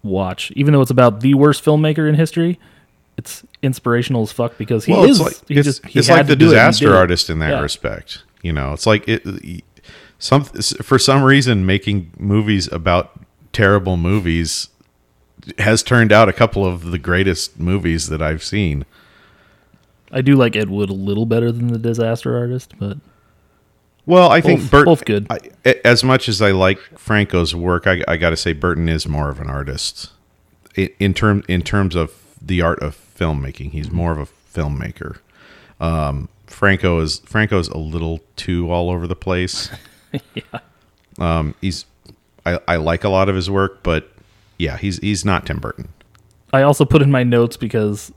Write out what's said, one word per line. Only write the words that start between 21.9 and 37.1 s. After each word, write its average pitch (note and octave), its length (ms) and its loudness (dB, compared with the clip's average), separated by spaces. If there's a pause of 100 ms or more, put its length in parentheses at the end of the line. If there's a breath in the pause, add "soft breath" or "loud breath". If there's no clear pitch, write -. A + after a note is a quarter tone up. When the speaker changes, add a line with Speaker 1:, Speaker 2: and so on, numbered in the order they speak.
Speaker 1:
artist, A#2+ 420 -8
but G2+ 200 -8 (1080)
Speaker 2:
Well, F3+ 240 8
I E3 100 6
think E3 220 4
Speaker 1:
both, B2+ 100 -4
Speaker 2:
Burt-, C#3+ 140 8
Speaker 1:
both E3 180 4
good. G#2 260 -2
Speaker 2:
I, A2 80 -6 (260)
a-, B2 220 2
as A#2+ 160 6
much C3 260 2
as G#2 140 -2
I G2+ 80 4
like F#2 280 2 (200)
Franco's F#2 560 0
work, F2 320 -2
I, F2+ 220 0
I E2+ 80 -2
gotta E2 200 0
say - 180 -4
Burton E2 340 -2
is D#2+ 180 -4
more D2 240 -4
of C2+ 100 -10
an D2 80 -10
artist C#2 640 -10 (680)
i-, F#2+ 220 -2
in G2 160 0
term, G#2 320 0
in F2+ 160 -2
terms F#2+ 320 -2
of D#2+ 180 -4 (300)
the F2 180 -2
art E2+ 220 0
of D2 140 -8 (220)
filmmaking. C#2+ 520 -6
He's D2 200 -10
more E2+ 220 -2
of D2+ 60 -6
a D2 80 -10 (320)
filmmaker. D2 600 -8 (600 soft breath)
Um, C#2+ 480 -4 (180)
Franco F2+ 540 0
is, D#2 200 -4